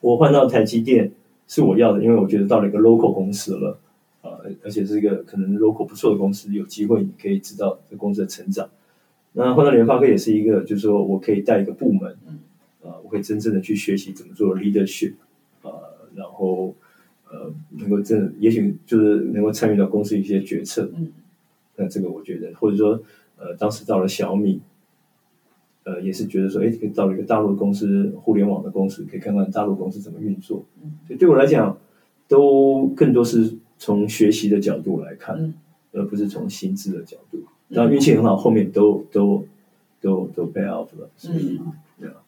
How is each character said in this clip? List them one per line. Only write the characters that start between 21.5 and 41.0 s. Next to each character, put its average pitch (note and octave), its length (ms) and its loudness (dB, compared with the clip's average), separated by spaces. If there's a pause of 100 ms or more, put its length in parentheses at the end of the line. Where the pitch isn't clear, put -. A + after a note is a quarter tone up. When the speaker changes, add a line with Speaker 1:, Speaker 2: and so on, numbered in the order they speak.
Speaker 1:
那 G2 120 -6
这 - 120 -6
个 F2+ 100 -4
我 - 120 -12
觉 F2+ 160 -10
得， - 200 -12
或 G#2+ 140 0
者 G2 60 -2
说， G#2+ 220 2 (380)
呃， F2 220 -14
当 G#2 100 -2
时 - 160 -12
到 G2+ 140 0
了 F#2 80 0
小 F#2+ 260 -6
米， G2+ 280 0 (1200)
呃， F#2 180 -10
也 F#2+ 100 -4
是 G2+ 140 -6
觉 F#2+ 160 -2
得 F#2+ 80 0
说， G#2 120 -4
哎， A2+ 100 2 (240)
到 G2 120 0
了 F#2+ 60 0
一 F#2 40 -6
个 - 60 -6
大 A2+ 160 0
陆 G2+ 160 0
公 G2+ 180 0
司， G2+ 480 0
互 A2 120 0
联 G2+ 140 4
网 G2 160 -2
的 - 60 -8
公 G2 200 -2
司， - 140 -12
可 - 140 -12
以 - 20 -8
看 G#2 160 -4
看 G2 160 0
大 G#2 140 -2
陆 G2 100 -2
公 F#2+ 160 -8
司 G#2 80 -12
怎 F#2 120 -16
么 - 80 -16
运 - 200 -6
作。 - 240 -10 (180)
Speaker 2:
嗯。 D3+ 100 -16 (140)
Speaker 1:
所 - 100 -14
以 - 40 -12
对 F3+ 80 6
我 D3+ 80 8
来 C3+ 100 6
讲， A2+ 320 2 (500)
都 C#3 680 6
更 C#3 160 4
多 A#2+ 120 4
是 A2+ 340 0 (200)
从 G#2 300 -2
学 G#2+ 240 2
习 G#2+ 160 0
的 G2+ 120 2
角 - 200 -2
度 E2 220 -4
来 E2+ 140 -14
看， - 220 -12
Speaker 2:
嗯。 D#3+ 160 -6 (400)
Speaker 1:
而 G2+ 120 -4
不 G2+ 100 -8
是 G#2 120 -2
从 G2 220 -8
薪 F#2+ 240 -6
资 G2 200 -8
的 E3+ 100 -10
角 - 140 -20 (120)
度。 - 100 -12 (300)
Speaker 2:
嗯。 - 60 -8
Speaker 1:
当 A#2 100 2
然 C#3+ 80 4
运 C#3 60 4
气 C3+ 160 6
很 A2 80 2
好， G2 140 2
后 - 120 2
面 G#2 220 2
都， G#2 400 4
都， G2+ 340 0 (540)
都， F#2 340 -2
都 F2 120 -4
pay G2 200 -6
off - 220 -8 (100)
了， - 200 -20